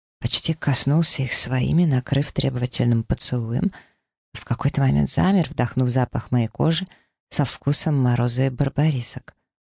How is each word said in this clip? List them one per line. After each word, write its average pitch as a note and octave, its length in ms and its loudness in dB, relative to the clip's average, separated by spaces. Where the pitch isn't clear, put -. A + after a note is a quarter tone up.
Почти - 340 -2
коснулся D3 680 0
их C3 100 -2
своими, C3 520 2
накрыв C#3 480 0
требовательным B2 680 0
поцелуем. A#2+ 720 -2
В - 120 -12
какой-то - 360 -2
момент C#3 300 2
замер, F3+ 380 2
вдохнув B2 400 -2
запах B2+ 420 -2
моей A#2+ 180 2
кожи D#3+ 380 -2
со - 140 0
вкусом C#3+ 540 0
мороза B2 480 0
и C3+ 40 -2
барбарисок. C#3 840 -2